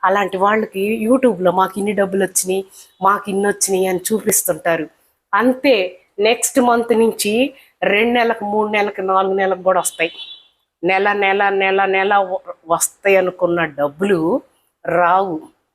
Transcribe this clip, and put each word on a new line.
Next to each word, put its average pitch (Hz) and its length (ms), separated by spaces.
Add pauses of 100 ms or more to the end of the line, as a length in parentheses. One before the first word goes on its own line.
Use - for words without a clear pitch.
అలాంటి 196 320
వాళ్ళకి 214 720
YouTube-లో 226 440
"మాకు 185 240
ఇన్ని 202 160
డబ్బులు 196 320
వచ్చినాయి, 185 400 (380)
మాకు 196 280
ఇన్ని 196 180
వచ్చినాయి" 196 380
అని 185 140 (120)
చూపిస్తుంటారు. 175 760 (460)
అంతే, 233 680 (180)
నెక్స్ట్ 226 420
మంత్ 233 320
నుంచి 220 600 (280)
రెండు 202 300
నెలలకు, 226 320
మూడు 208 240
నెలలకు, 208 320
నాలుగు 190 340
నెలలకు 190 280
కూడా 185 180
వస్తాయి. 165 320 (720)
నెల, 190 280
నెల, 202 360
నెల, 196 360
నెల 190 320
వ-, 190 380 (140)
వస్తాయి 170 480
అనుకున్న 180 480
డబ్బులు 160 760 (460)
రావు. 175 640 (260)